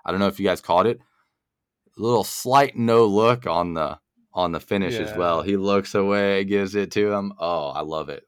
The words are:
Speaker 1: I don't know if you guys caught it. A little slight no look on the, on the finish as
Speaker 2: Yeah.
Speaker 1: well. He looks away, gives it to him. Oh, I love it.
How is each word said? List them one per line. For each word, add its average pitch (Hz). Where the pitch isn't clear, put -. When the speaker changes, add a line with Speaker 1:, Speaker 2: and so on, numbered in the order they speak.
Speaker 1:
I 85
don't 92
know 101
if 90
you 98
guys 90
caught 90
it. 117
A 95
little 110
slight 135
no 117
look 113
on 87
the, 78
on 87
the 80
finish 92
as 85
Speaker 2:
Yeah. 78
Speaker 1:
well. 85
He 98
looks 98
away, 101
gives 98
it 98
to 104
him. 101
Oh, 85
I 71
love 78
it. 71